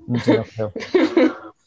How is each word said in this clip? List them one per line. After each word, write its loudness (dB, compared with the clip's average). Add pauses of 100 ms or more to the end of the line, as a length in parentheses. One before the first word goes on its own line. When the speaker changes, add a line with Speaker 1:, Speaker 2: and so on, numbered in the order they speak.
Speaker 1:
No -2
sé, 2
no -4
creo. -8
Speaker 2:
<laughs> 0 (140)